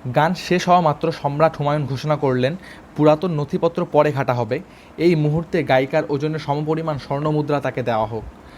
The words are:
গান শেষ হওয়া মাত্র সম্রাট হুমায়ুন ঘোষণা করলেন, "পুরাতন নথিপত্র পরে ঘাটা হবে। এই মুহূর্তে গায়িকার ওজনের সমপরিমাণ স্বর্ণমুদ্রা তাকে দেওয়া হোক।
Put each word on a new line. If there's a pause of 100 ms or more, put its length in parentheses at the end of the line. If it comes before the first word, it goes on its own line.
(140)
গান
শেষ
হওয়া
মাত্র
সম্রাট
হুমায়ুন
ঘোষণা
করলেন, (400)
"পুরাতন
নথিপত্র
পরে
ঘাটা
হবে। (380)
এই
মুহূর্তে
গায়িকার
ওজনের
সমপরিমাণ
স্বর্ণমুদ্রা
তাকে
দেওয়া
হোক। (360)